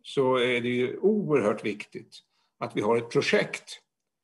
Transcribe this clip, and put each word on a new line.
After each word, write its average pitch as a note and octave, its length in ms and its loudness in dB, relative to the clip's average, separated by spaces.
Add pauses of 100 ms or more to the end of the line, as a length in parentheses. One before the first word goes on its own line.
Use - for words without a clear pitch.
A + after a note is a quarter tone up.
så C3 340 0
är B2 240 2
det A#2+ 80 -2
ju B2 300 -2
oerhört D3+ 680 2
viktigt - 540 -10 (400)
att - 180 -6
vi - 40 -2
har A2 160 2
ett A#2 140 -4
projekt. - 720 0 (440)